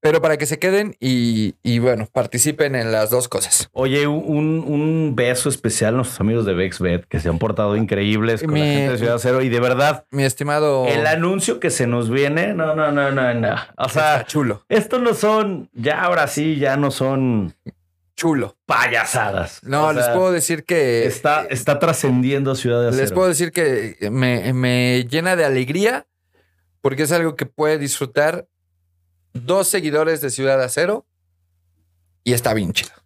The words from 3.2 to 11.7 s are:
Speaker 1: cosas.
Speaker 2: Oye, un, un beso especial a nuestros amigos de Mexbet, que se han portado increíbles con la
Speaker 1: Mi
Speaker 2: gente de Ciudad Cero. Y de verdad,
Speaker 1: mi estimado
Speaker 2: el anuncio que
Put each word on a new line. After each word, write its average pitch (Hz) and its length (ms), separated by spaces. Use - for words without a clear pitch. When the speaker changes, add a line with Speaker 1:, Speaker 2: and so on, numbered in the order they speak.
Speaker 1:
cosas. - 440
Speaker 2:
Oye, 135 360
un, 156 580
un 156 500
beso 123 320
especial 113 460
a - 40
nuestros 123 220
amigos 113 240
de 98 100
Mexbet, 87 520
que - 140
se 82 80
han 82 100
portado 104 380
increíbles 107 680
con 156 80
la 147 40
Speaker 1:
Mi 151 180
Speaker 2:
gente 139 200
de 120 60
Ciudad 117 220
Cero. 127 220
Y 131 60
de 117 120
verdad, 127 500
Speaker 1:
mi 139 140
estimado 143 640
Speaker 2:
el 147 180
anuncio 180 540
que 165 100